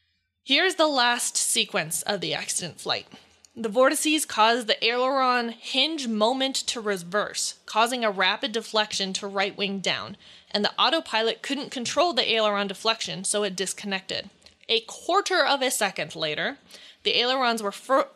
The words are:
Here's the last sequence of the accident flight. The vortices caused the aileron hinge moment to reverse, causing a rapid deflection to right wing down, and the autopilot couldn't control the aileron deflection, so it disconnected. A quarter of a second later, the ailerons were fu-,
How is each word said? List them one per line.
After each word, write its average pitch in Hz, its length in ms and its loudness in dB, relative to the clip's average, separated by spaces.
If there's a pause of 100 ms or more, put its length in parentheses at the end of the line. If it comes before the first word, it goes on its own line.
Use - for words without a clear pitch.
(440)
Here's 349 320 4
the 320 120 4
last 240 500 0
sequence 196 640 0
of 202 180 -2
the 156 120 -4
accident - 460 -6
flight. 117 280 -4 (480)
The 226 140 -6
vortices 277 560 2
caused 226 400 4
the 208 180 0
aileron 247 680 2
hinge 269 580 -2
moment 254 480 2
to - 260 -4
reverse, 190 720 -2 (140)
causing 240 360 0
a 220 60 2
rapid 196 420 0
deflection 208 640 -2
to 202 140 -6
right 196 280 -2
wing 196 220 -4
down, 143 400 -4 (320)
and 202 160 0
the - 120 -2
autopilot 226 680 0
couldn't 277 260 -6
control 285 440 0
the 240 180 0
aileron 208 360 2
deflection, 196 560 -4
so 208 200 0
it 190 120 -4
disconnected. 190 760 -6 (380)
A 226 120 2
quarter 349 640 0
of 269 160 2
a 247 80 2
second 185 460 -2
later, 160 420 -4 (460)
the - 160 2
ailerons 240 420 2
were 202 100 -2
fu-, - 340 2 (100)